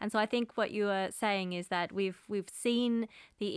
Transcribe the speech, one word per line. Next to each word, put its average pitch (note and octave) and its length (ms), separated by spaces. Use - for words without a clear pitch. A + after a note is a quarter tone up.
And G#3 100
so A3 80
I G#3+ 60
think A#3+ 320
what G#3+ 140
you G#3 180
are F#3+ 220
saying G3 420
is F3 160
that F3 240
we've, F#3+ 340
we've G3 240
seen A#3+ 560
the G#3 180